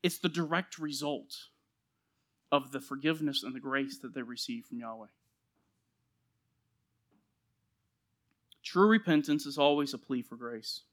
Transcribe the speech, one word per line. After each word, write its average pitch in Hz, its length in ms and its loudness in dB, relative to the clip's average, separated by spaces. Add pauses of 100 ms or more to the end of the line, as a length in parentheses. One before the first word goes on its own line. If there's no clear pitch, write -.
It's 175 160 0
the 180 100 0
direct 165 520 -2
result 147 560 -4 (1120)
of 139 220 0
the 135 80 -6
forgiveness 143 640 -2
and 131 100 -8
the 127 60 -10
grace 135 400 -4
that 120 120 -12
they 131 100 -8
receive 120 420 -8
from 120 160 -10
Yahweh. 113 260 -12 (3500)
True 196 240 6
repentance 151 580 4
is 139 100 -6
always 143 380 4
a 120 40 -8
plea 123 240 -4
for - 120 -12
grace. 117 480 -10 (100)